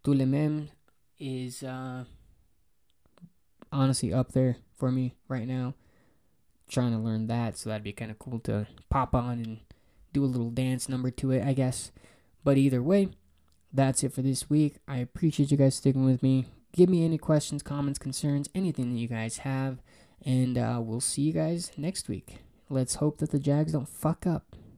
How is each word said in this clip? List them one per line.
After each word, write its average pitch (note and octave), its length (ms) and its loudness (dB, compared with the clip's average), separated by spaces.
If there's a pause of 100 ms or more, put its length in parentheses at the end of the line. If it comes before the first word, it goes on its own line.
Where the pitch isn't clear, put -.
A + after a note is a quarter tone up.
Tous C#3+ 100 4
les C3+ 120 4
Mêmes D3+ 420 0 (500)
is, B2+ 440 -8
uh, B2+ 420 -10 (1700)
honestly C3+ 440 0
up B2+ 180 0
there C3 240 2 (220)
for C3 120 0
me B2+ 240 -2 (140)
right B2 180 -6
now. B2+ 280 -4 (960)
Trying B2 220 0
to A2 60 0
learn A2 280 -2
that, A#2 320 -2
so - 100 -10
that'd G#2+ 140 -6
be G2+ 100 -8
kinda A2 220 -10
cool A#2 260 -10
to G#2 260 -2 (220)
pop C3+ 260 0
on B2 240 0
and A2+ 200 -8 (560)
do C#3 100 2
a - 20 2
little A#2+ 240 -2
dance B2+ 380 -2
number B2+ 220 -2
to C3 220 -2
it, C3 120 2
I C#3 80 0
guess. B2+ 380 -2 (540)
But C#3+ 120 4
either C3+ 260 4
way, F#3+ 280 4 (640)
that's C3+ 300 2
it C3 120 -2
for C3 80 -4
this C3 260 -2
week. D3 280 2 (100)
I C3+ 120 -6
appreciate C#3+ 520 0
you C#3+ 80 4
guys C3+ 160 6
sticking C3 320 2
with B2+ 160 4
me. C3 240 4 (260)
Give F3+ 160 8
me F3 160 4
any D#3+ 140 2
questions, D3+ 440 0
comments, C#3+ 360 -4
concerns, C#3+ 560 -2
anything D3 400 -2
that A2+ 60 -2
you A#2 80 -4
guys A2+ 300 -4
have. C3+ 440 -4 (420)
And, B2+ 320 2
uh, A#2+ 260 0
we'll A2+ 180 -4
see - 220 -2
you D#3 100 2
guys E3 440 -2
next E3+ 320 -6
week. - 300 -10 (320)
Let's C3 240 0
hope D3+ 240 0
that D3 120 -2
the D3 80 0
Jags D3+ 340 2
don't D3 160 -2
fuck - 380 -2
up. E3 300 -4 (220)